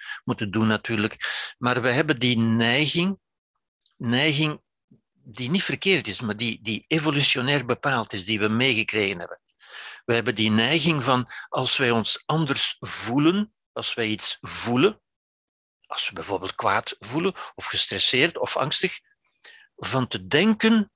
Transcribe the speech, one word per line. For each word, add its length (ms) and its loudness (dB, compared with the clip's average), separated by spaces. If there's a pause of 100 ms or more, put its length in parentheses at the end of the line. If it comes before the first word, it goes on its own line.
(240)
moeten 260 -4
doen 160 2
natuurlijk. 500 0 (420)
Maar 240 0
we 80 2
hebben 280 2
die 200 2
neiging, 800 2 (800)
neiging 640 0 (520)
die 380 -10
niet 120 0
verkeerd 460 0
is, 120 -6
maar 160 -2
die, 260 -4
die 240 -4
evolutionair 800 2
bepaald 460 -2
is, 120 -6
die 140 -2
we 100 2
meegekregen 720 0
hebben. 220 -12 (640)
We 100 0
hebben 200 0
die 160 2
neiging 540 2
van, 260 2 (180)
als 280 -2
wij 140 2
ons 360 0
anders 540 0
voelen, 760 0 (180)
als 220 -6
wij 120 -2
iets 340 -2
voelen, 600 0 (840)
als 220 -6
we 60 -10
bijvoorbeeld 400 -6
kwaad 440 0
voelen, 360 -2 (200)
of 100 -12
gestresseerd, 720 0
of 180 -4
angstig, 440 0 (760)
van 320 -2
te 180 -8
denken 680 2